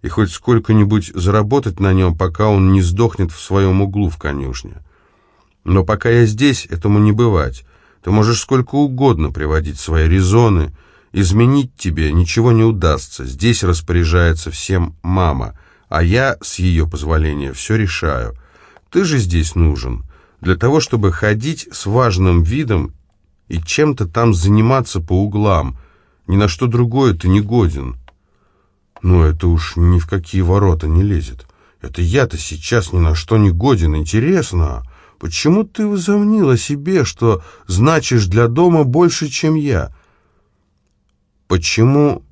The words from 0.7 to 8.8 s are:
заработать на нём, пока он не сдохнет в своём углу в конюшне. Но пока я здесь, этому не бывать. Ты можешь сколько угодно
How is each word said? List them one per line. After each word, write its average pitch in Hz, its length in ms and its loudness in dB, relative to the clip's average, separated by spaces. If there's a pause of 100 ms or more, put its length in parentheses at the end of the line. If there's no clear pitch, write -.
заработать 104 640 0
на 95 120 2
нём, 92 240 2
пока 92 320 -2
он 95 240 4
не 98 80 4
сдохнет 92 500 -2
в - 80 -20
своём 95 440 0
углу 98 260 -2
в 80 80 -6
конюшне. 67 680 -8 (800)
Но 92 200 2
пока 107 240 -2
я 117 160 4
здесь, 117 420 0
этому 101 320 0
не 107 140 4
бывать. 98 540 0 (360)
Ты 87 80 -6
можешь 107 300 2
сколько 131 360 -2
угодно 127 560 0